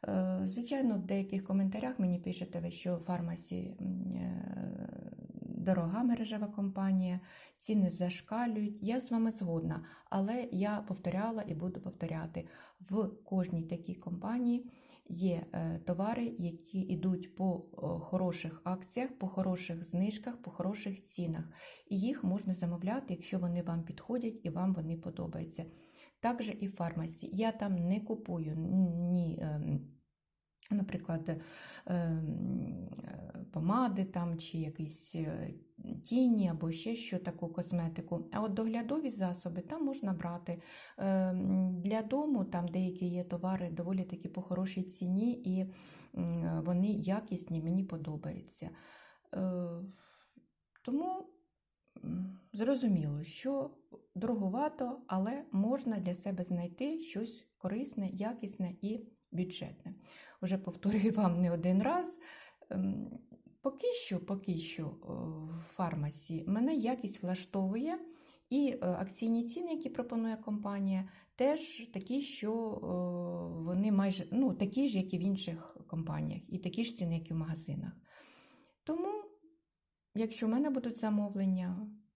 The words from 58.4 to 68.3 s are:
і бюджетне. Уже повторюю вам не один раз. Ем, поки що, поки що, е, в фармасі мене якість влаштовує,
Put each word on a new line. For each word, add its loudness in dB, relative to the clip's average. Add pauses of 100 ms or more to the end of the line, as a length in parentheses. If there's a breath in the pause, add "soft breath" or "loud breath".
і -4 (260)
бюджетне. -4 (480 loud breath)
Уже 2
повторюю 4
вам 6
не 6
один 6
раз. 2 (520 loud breath)
Ем, -2 (440)
поки 0
що, -2
поки -2
що, -4
е, -8 (520)
в -8
фармасі -4
мене 4
якість 0
влаштовує, 0 (520 loud breath)